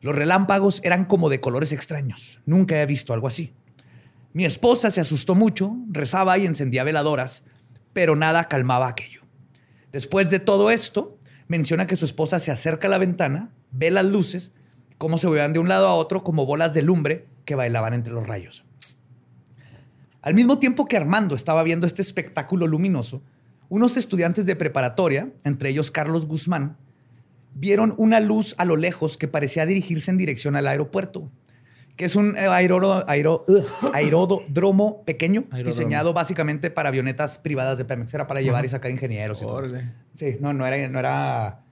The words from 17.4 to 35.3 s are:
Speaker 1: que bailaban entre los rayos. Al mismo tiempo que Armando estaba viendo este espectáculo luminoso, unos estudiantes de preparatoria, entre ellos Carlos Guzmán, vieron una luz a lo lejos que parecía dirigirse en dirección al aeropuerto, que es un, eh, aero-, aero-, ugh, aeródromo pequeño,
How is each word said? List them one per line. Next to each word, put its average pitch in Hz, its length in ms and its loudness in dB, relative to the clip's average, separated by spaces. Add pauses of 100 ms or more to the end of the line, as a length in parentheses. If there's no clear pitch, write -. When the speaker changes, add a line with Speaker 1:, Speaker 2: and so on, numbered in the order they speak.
Speaker 1:
que 151 80 -4
bailaban 117 400 -2
entre 113 180 -4
los 117 140 -6
rayos. 98 380 -12 (1600)
Al 156 140 -2
mismo 247 240 6
tiempo 269 280 2
que 240 120 0
Armando 175 360 0
estaba 160 280 0
viendo 165 240 0
este 180 160 -2
espectáculo 175 640 -4
luminoso, 156 560 -2 (480)
unos 233 260 2
estudiantes 180 500 0
de 185 100 0
preparatoria, 147 720 0 (140)
entre 139 260 -2
ellos 143 200 -2
Carlos 160 360 -2
Guzmán, 156 500 -4 (800)
vieron 202 440 2
una 220 220 6
luz 214 380 0
a 180 60 0
lo 180 120 2
lejos 170 400 -2
que 156 120 -6
parecía 147 380 -2
dirigirse 175 440 -2
en 185 80 2
dirección 147 380 -2
al 143 100 0
aeropuerto, 151 640 -4 (680)
que 175 100 -6
es 175 100 -2
un, 208 200 2
eh, 196 100 2
aero-, 185 640 4
aero-, 151 400 2
ugh, 190 180 6 (260)
aeródromo 190 1120 2
pequeño, 185 460 0